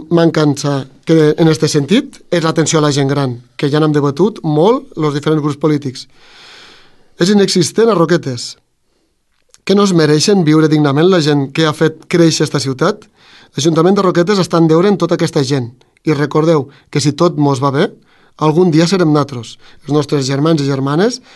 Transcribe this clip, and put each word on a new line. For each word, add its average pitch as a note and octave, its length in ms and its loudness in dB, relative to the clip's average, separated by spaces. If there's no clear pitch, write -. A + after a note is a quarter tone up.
mancança D3+ 680 0
que D#3 320 4
en E3 80 4
este D#3 240 0
sentit D#3+ 460 0
és E3+ 80 -2
l'atenció D#3 380 0
a - 20 2
la D3 80 2
gent C#3 160 0
gran, C3+ 300 -2
que D3 160 -4
ja D3+ 80 0
n'hem D#3 160 0
debatut D3 480 -2
molt F3 560 0
los D3+ 160 -2
diferents D3+ 240 -2
grups C#3+ 160 -4
polítics. C#3+ 480 -4
És F3 160 0
inexistent G3+ 560 0
a G#3 80 2
Roquetes. D3+ 640 -2
Que G3 120 0
no G3+ 120 2
es F#3 80 0
mereixen D#3 480 2
viure D#3 240 4
dignament D3+ 400 2
la F#3 160 2
gent C#3+ 320 0
que D#3+ 80 0
ha D#3 80 0
fet D#3 400 -2
créixer E3 320 2
esta D3 160 -4
ciutat? C3+ 480 -4
L'Ajuntament E3 400 2
de G3 80 0
Roquetes F3 400 0
està E3+ 160 -2
en E3 80 4
deure F3 240 2
en G3 80 -2
tota E3+ 160 0
aquesta D#3 320 -2
gent. B2 240 -4
I D#3 80 -2
recordeu D3+ 560 0
que D3 80 -2
si C#3 160 0
tot E3+ 240 0
mos C#3 240 0
va C#3 80 0
bé, D#3+ 160 0
algun D#3+ 380 2
dia E3 120 4
serem E3+ 280 0
natros, C3 400 -4
els C#3 80 -2
nostres C#3+ 320 -2
germans C#3+ 340 0
i C#3 60 -2
germanes, C#3+ 540 -2